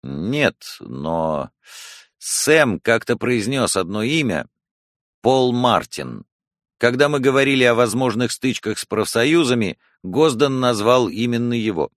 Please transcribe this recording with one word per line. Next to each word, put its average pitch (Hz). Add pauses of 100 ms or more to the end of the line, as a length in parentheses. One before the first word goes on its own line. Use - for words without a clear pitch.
«Нет, 101
но 76 (680)
Сэм 143
как-то 117
произнёс 120
одно 98
имя. 117 (760)
Пол 127
Мартин. 92 (540)
Когда 127
мы 147
говорили 135
о 120
возможных 120
стычках -
с -
профсоюзами, 120 (240)
Госден 131
назвал 123
именно 120
его». 107